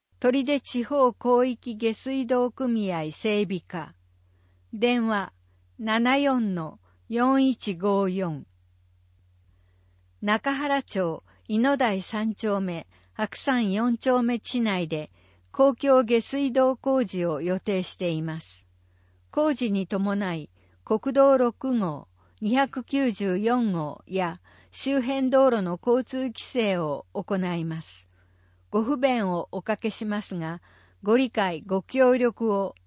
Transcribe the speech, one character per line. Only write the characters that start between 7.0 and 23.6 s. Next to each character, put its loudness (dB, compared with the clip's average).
四 2
一 -2
五 0
四。 -4
中 0
原 -2
町、 -4
井 0
野 2
台 0
三 -4
丁 -2
目、 -6
白 -6
山 0
四 0
丁 2
目 0
地 -4
内 0
で、 -6
公 4
共 4
下 2
水 -2
道 2
工 0
事 -4
を -2
予 -2
定 -2
し -12
て -4
い -2
ま -6
す。 -20
工 2
事 -2
に 0
伴 -2
い、 -10
国 -2
道 6
六 0
号、 -4
二 0
百 0
九 0
十 -2
四 2